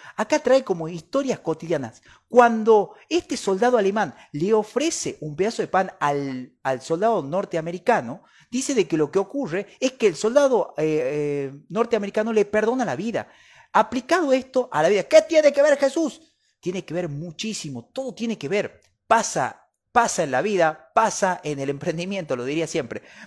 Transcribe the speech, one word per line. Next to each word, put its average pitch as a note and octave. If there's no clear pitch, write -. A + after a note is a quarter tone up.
acá B3+
trae C4
como E3
historias A3+
cotidianas. D#3+
Cuando A3
este D#4
soldado A3+
alemán G3+
le F3
ofrece A3
un D3
pedazo G#3
de E3
pan F#3
al, C#3
al C3+
soldado F#3+
norteamericano, E3+
dice C4+
de F#3+
que E3
lo D3+
que F#3+
ocurre G3
es B3+
que A3+
el E3
soldado, B3
eh, D#3
eh, C#3+
norteamericano G#3+
le G#3+
perdona G#3+
la C#3+
vida. F3
Aplicado B3+
esto B3+
a D3+
la E3
vida, G3
¿qué D#4
tiene D#4
que C#4
ver C#4+
Jesús? C#4+
Tiene F#3
que -
ver F3
muchísimo, D#3
todo C4
tiene A3+
que C#3
ver. F#3
Pasa, F3
pasa A3+
en D3
la B2+
vida, F3
pasa G3
en D3
el C3+
emprendimiento, E3+
lo A#2+
diría D3+
siempre. C#3